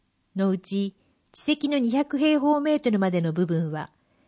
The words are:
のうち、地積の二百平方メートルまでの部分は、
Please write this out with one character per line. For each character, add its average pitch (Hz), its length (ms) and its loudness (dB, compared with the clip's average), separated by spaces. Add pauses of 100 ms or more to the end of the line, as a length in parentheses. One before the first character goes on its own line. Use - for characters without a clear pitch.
(340)
の 190 160 0
う 185 80 0
ち、 196 380 -4 (340)
地 - 120 -12
積 294 260 -2
の 285 100 0
二 233 120 0
百 285 280 -2
平 302 220 4
方 294 200 2
メ 302 160 0
ー 294 40 0
ト 240 100 0
ル 208 80 2
ま 190 120 2
で 175 100 0
の 165 120 -2
部 175 140 0
分 160 240 -2
は、 156 200 -8 (380)